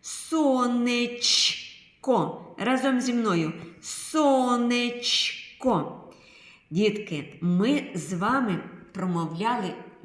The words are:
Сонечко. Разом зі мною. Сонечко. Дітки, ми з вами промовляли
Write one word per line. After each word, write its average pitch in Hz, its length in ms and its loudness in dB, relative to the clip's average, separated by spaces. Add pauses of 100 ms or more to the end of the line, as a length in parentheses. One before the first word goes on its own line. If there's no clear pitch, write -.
Сонечко. 240 2500 0 (180)
Разом 254 420 2
зі 247 120 -2
мною. 180 400 2 (280)
Сонечко. 240 2250 0 (720)
Дітки, 196 720 -2
ми 196 540 2
з 160 180 -6
вами 208 480 0 (320)
промовляли 185 840 -2 (300)